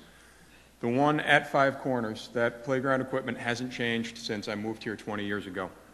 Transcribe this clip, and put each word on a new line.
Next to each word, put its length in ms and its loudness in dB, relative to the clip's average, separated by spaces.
The 80 -2
one 320 4
at 320 4
Five 280 4
Corners, 540 -2
that 300 0
playground 380 2
equipment 380 -2
hasn't 340 -2
changed 460 -2
since 280 -4
I 60 -4
moved 300 -4
here 120 -4
twenty 300 -6
years 220 -4
ago. 240 -6